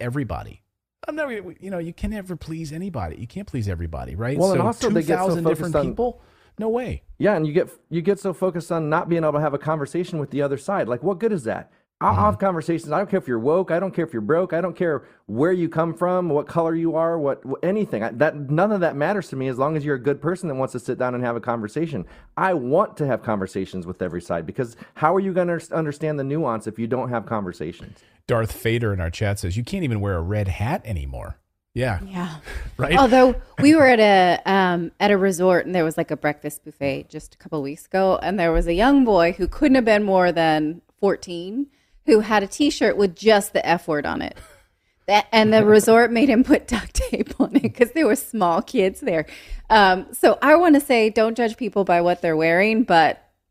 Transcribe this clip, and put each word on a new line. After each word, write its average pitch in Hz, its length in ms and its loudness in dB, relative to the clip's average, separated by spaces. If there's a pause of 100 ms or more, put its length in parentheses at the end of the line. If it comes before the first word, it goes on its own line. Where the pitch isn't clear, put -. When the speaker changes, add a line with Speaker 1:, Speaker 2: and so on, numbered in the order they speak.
Speaker 1:
everybody." 98 640 -8 (440)
I'm 302 80 -8
never, 294 160 -4
you 185 380 -12
know, 190 80 -8
you 170 160 -8
can 208 160 -6
never 190 260 -10
please 160 380 -12
anybody. 156 440 -10
You 110 100 -12
can't 202 200 -14
please 110 220 -6
everybody, 80 460 -8
right? 120 200 -4
Speaker 2:
Well, 185 180 2
and 151 80 0
Speaker 1:
So - 40 0
Speaker 2:
also 226 240 -2
they 170 140 2
get 165 160 0
so 190 60 -2
Speaker 1:
two 190 40 0
thousand 170 140 -2
different 156 300 -2
Speaker 2:
focused - 20 2
on 139 160 0
Speaker 1:
people. 233 300 -4 (380)
No 220 100 -4
way. 226 340 -4 (140)
Speaker 2:
Yeah, 196 180 2
and 156 120 0
you 147 60 -4
get, 165 160 0 (200)
you 165 120 -2
get 190 180 0
so 185 140 -4
focused 175 380 -4
on 160 180 -2
not 165 200 0
being 170 140 0
able 151 100 2
to 147 80 0
have 147 120 -2
a 143 60 -2
conversation 156 600 -4
with 139 120 -6
the 139 100 -2
other 139 160 -2
side. 180 300 -4
Like, 120 160 -4
what 180 160 -2
good 226 120 -2
is 160 140 -4
that? - 260 -6 (300)
I'll 185 100 2
Speaker 1:
Mm-hmm. 98 100 0
Speaker 2:
have 208 180 2
conversations. 165 520 -2
I 151 60 0
don't 202 120 -2
care 190 100 0
if 135 100 -8
you're 117 100 0
woke. 165 320 0
I 165 80 0
don't 185 140 -6
care 170 100 -2
if - 80 -8
you're 110 100 -4
broke. 160 300 0
I 160 80 0
don't 180 160 -4
care 160 320 -2 (200)
where 143 260 0
you 170 160 -2
come 160 240 -2
from, 180 340 -2
what 147 200 -2
color 165 280 -2
you 165 200 -2
are, 165 220 0
what, 139 280 -4
wh-, 139 180 -8
anything. 185 400 -2
I, 113 80 -4
that, 151 240 0 (160)
none 196 220 0
of 190 80 -2
that 139 160 -2
matters 180 320 -2
to 135 80 -10
me 131 100 -4
as 127 100 -4
long 151 200 -2
as 143 80 -6
you're 143 100 -2
a 123 60 -6
good 143 200 -2
person 175 280 -4
that 131 60 -6
wants 131 180 -4
to 123 60 -6
sit 120 180 -6
down 123 180 -2
and 123 80 -4
have 117 140 -2
a - 20 -8
conversation. 120 680 -6 (300)
I 185 200 0
want 143 420 0
to 147 100 -2
have 135 160 -2
conversations 95 640 -6
with 90 140 -10
every 87 200 -6
side 85 240 -6
because 117 300 -8 (200)
how - 200 2
are - 60 0
you 190 100 -2
gonna 175 240 -2
s-, - 160 -12
understand 151 480 -4
the 135 60 -6
nuance 135 420 -4
if 104 100 -10
you 117 100 -4
don't 123 220 -4
have 113 160 -4
conversations? 90 760 -8 (280)
Speaker 1:
Darth 113 240 0 (100)
Vader 113 300 0
in 95 80 -4
our 82 120 -4
chat 101 280 -4
says, 90 160 -4
"You 120 80 -4
can't 185 220 -6
even 110 160 -2
wear 101 140 -2
a 82 60 -2
red 98 280 -4
hat 117 360 -4
anymore." 67 520 -10 (360)
Yeah. 117 320 -2
Speaker 3:
Yeah. 180 300 -8 (200)
Speaker 1:
<laughs> - 220 -12
Right? 151 200 0
Speaker 3:
Although 254 380 6 (260)
we 294 140 8
were 294 120 6
at 240 120 6
a, 190 520 4
um, 180 480 2
at 202 120 4
a 202 60 4
resort 185 500 2
and 180 80 -6
there 170 100 2
was, 160 100 -2
like, 165 160 -4
a 143 60 -4
breakfast - 480 -6
buffet 143 440 -6
just - 260 -16
a - 20 -20
couple 160 240 -8
weeks 139 240 -10
ago, 190 360 2
and 185 180 -4
there 170 120 2
was 165 160 2
a 170 60 0
young 262 320 4
boy 180 280 4
who 180 140 -4
couldn't 269 280 2
have 247 100 4
been 208 180 4
more 185 300 2
than 160 480 0 (180)
fourteen 196 680 -4 (380)
who 220 140 6
had 214 240 0
a 190 40 -6
T-shirt 285 500 0
with 190 180 2
just 208 380 4
the - 120 0
F 170 220 0
word 147 180 -2
on - 160 -4
it. - 160 -10 (720)
That, 202 240 2
and 220 220 4
the 220 120 6
Speaker 1:
<laughs> 214 120 8
Speaker 3:
resort 226 340 6
made 233 180 2
him 247 140 4
put - 240 0
duct - 280 -6
tape - 440 -4
on - 160 0
it - 140 0
'cause 240 220 0
there 311 160 0
were - 100 2
small 180 440 -2
kids 190 380 -2
there. 170 260 -2 (440)
Um, 190 420 4
so - 300 2
I 294 140 6
wanna 320 260 6
say, 226 280 2
don't 220 280 0
judge 233 180 -2
people 202 300 -2
by 175 160 2
what 175 200 0
they're 165 140 0
wearing, 190 480 2
but 165 400 4 (280)